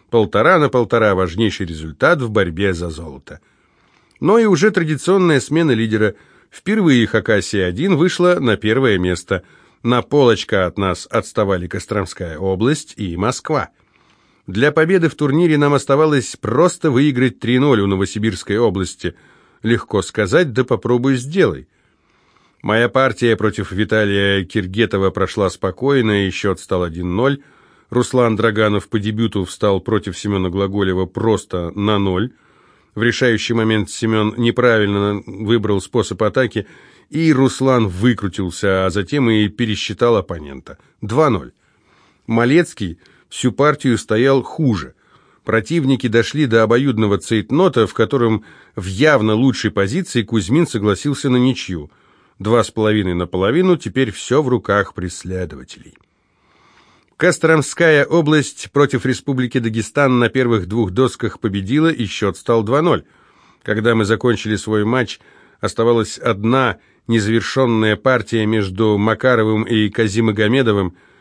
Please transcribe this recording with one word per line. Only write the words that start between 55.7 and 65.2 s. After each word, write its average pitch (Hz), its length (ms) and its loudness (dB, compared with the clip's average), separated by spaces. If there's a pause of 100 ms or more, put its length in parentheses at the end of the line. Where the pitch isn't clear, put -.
Костромская 160 880 2
область 151 680 0
против 139 340 0
Республики 127 520 -2
Дагестан 120 600 0
на 120 100 4
первых 117 380 0
двух 104 240 -2
досках 117 480 -2
победила, 107 500 0
и 120 180 -2
счет 98 300 -4
стал 117 280 0
два 131 180 0
ноль. 139 220 0 (580)
Когда 110 320 2
мы 110 100 2
закончили 107 520 0
свой 107 280 -2
матч, 120 360 -2 (400)